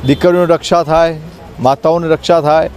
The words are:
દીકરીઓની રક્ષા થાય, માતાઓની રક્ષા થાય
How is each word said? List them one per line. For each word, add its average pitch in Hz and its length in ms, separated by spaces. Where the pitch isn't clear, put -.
દીકરીઓની 175 460
રક્ષા 170 300
થાય, 160 340
માતાઓની 160 540
રક્ષા 165 280
થાય 160 360